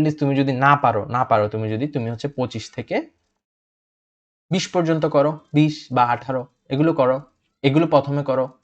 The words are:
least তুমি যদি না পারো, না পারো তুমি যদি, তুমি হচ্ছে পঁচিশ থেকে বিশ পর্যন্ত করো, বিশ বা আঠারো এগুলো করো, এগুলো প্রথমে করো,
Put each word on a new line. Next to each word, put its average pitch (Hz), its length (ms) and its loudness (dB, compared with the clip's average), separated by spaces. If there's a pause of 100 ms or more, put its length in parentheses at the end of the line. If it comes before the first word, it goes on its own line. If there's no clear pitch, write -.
least 151 200 0
তুমি 139 140 2
যদি 139 180 2
না 139 300 4
পারো, 110 220 2
না 120 240 -2
পারো 107 240 4
তুমি 110 160 -4
যদি, 110 180 -4
তুমি 123 260 -6
হচ্ছে 117 140 -8
পঁচিশ 123 480 -8
থেকে 127 220 -6 (1500)
বিশ 185 140 0 (100)
পর্যন্ত 165 300 2
করো, 147 260 2 (220)
বিশ 147 380 0
বা 123 120 2
আঠারো 120 440 -2 (220)
এগুলো 151 240 2
করো, 131 280 0 (420)
এগুলো 147 240 4
প্রথমে 143 360 0
করো, 131 220 -2 (180)